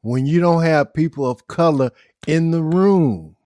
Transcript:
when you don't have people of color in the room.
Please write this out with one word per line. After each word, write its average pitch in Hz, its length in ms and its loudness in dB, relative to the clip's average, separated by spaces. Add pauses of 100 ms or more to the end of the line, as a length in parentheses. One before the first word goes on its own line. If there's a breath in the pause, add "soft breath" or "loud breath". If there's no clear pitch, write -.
when 127 240 -4
you 165 160 0
don't 170 220 2
have 151 300 0
people 143 360 -4
of - 180 -10
color 147 440 0 (360 soft breath)
in 165 240 0
the 165 120 -2
room. 156 840 0